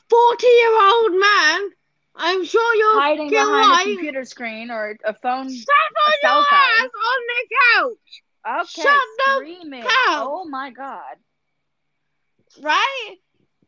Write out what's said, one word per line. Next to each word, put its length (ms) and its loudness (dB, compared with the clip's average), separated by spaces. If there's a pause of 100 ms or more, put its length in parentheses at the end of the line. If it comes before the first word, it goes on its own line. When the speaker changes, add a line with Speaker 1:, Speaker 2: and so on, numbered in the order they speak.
(100)
Speaker 1:
forty-year-old 1000 4
man. 580 2 (440)
I'm 300 -2
sure 300 0
you're 260 2
Speaker 2:
Hiding 300 -2
Speaker 1:
you're 140 2
Speaker 2:
behind 260 4
Speaker 1:
right. 160 4
Speaker 2:
a 80 -2
computer 300 -8
screen 460 -14
or 340 -8
a 100 -4
phone, 340 -6
Speaker 1:
Sit 180 -14
Speaker 2:
a 60 0
Speaker 1:
on 480 0
Speaker 2:
cell 160 2
Speaker 1:
your 80 2
Speaker 2:
phone. 140 4
Speaker 1:
ass 260 2
on 420 -4
the 220 -6 (260)
couch. 480 -4 (400)
Speaker 2:
Okay, 200 -12
Speaker 1:
Shut 180 2 (180)
the 180 0
Speaker 2:
screaming. 460 -12
Speaker 1:
couch. 100 -4 (160)
Speaker 2:
Oh 400 -4
my 220 -10
God. 460 -16 (1500)
Speaker 1:
Right? 520 -2 (540)